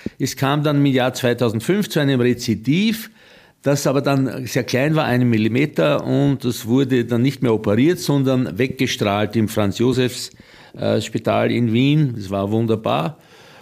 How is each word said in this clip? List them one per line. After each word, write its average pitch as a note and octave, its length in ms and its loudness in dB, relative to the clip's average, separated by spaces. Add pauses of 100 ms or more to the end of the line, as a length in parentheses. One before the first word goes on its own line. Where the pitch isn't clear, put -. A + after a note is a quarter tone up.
(160)
Es C#3 200 -6
kam C#3+ 260 0
dann D3 140 0
im C#3+ 100 4
Jahr B2+ 260 2
zweitausendfünf B2 760 0
zu - 100 -4
einem C#3 220 2
Rezidiv, B2 880 0 (520)
das C#3+ 260 0
aber C#3 120 0
dann C3+ 460 -2
sehr B2 160 -2
klein C3 320 0
war, D#3 120 0
einen B2 220 2
Millimeter, B2 760 0
und C3+ 400 0
es A#2+ 220 -4
wurde B2 380 2
dann A#2 180 0
nicht C#3 200 0
mehr B2 100 2
operiert, A2+ 460 2
sondern C3 600 0
weggestrahlt G#2+ 760 -2
im A2+ 140 2
Franz-Josefs-, A#2 800 0 (480)
äh, G#2+ 220 0
Spital A2 500 0
in A2+ 220 0
Wien. C#3 420 2
Das G2+ 160 -10
war G2+ 220 -2
wunderbar. A2+ 640 -2 (440)